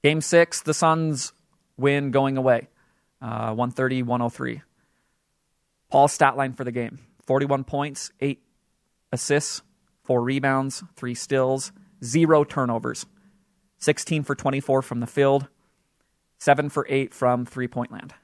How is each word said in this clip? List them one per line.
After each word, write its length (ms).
Game 180
six, 400
the 140
Suns 580
win 360
going 260
away, 320
uh, 320
one 180
thirty, 320
one 180
oh 80
three. 320
Paul's 240
stat 240
line 160
for 100
the 80
game, 280
forty-one 400
points, 460
eight 180
assists, 480
four 220
rebounds, 600
three 180
steals, 580
zero 400
turnovers, 600
sixteen 460
for 100
twenty-four 480
from 200
the 60
field, 400
seven 280
for 220
eight 240
from 320
three-point 460
land. 320